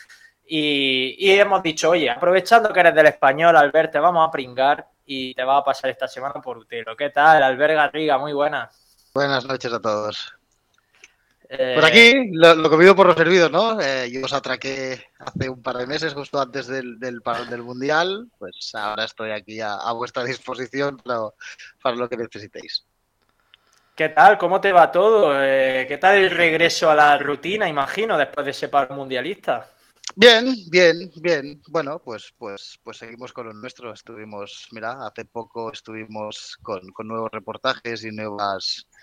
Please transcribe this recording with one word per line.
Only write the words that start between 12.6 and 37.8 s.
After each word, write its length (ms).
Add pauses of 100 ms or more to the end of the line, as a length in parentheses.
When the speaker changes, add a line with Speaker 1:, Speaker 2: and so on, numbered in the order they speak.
Speaker 2:
comido 260
por 120
lo 80
servido, 340
¿no? 320
Eh, 300
yo 120
os 100
atraqué 760 (100)
hace 320
un 140
par 140
de 100
meses, 260
justo 260
antes 280
del, 320
del 240
parón 260
del 140
Mundial. 720
Pues 380
ahora 300
estoy 260
aquí 300
a, 120
a 200
vuestra 300
disposición 760
para, 240 (600)
para 140
lo 120
que 100
necesitéis. 680 (1080)
Speaker 1:
¿Qué 140
tal? 280
¿Cómo 240
te 100
va 200
todo? 520
Eh, 440
¿qué 100
tal 200
el 120
regreso 640
a 20
la 240
rutina, 500
imagino, 480
después 300
de 60
ese 180
paro 240
mundialista? 800 (460)
Speaker 2:
Bien, 360 (160)
bien, 460
bien. 520
Bueno, 320
pues, 380
pues, 460
pues 140
seguimos 360
con 140
lo 60
nuestro. 380
Estuvimos, 800
mira, 340
hace 200
poco 480
estuvimos 880
con, 300
con 160
nuevos 240
reportajes 760